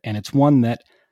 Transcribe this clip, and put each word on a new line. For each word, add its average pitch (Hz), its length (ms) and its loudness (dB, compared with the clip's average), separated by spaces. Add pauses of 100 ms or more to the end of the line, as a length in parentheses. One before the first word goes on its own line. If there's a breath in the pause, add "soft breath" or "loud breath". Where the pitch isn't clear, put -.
and 107 120 -8
it's - 160 -12
one 139 300 2
that 117 220 -4 (280)